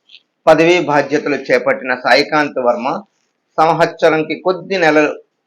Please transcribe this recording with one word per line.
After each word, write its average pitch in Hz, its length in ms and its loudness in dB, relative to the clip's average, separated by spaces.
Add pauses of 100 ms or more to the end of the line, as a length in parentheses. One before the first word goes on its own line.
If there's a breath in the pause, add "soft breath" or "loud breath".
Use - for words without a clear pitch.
(480 soft breath)
పదవీ 165 320 4
బాధ్యతలు 147 560 -2
చేపట్టిన 127 600 -2
సాయికాంత్ 143 640 0
వర్మ 123 420 -2 (580)
సంవత్సరంకి 160 800 0
కొద్ది 185 380 -4
నెలలు 151 420 0 (280)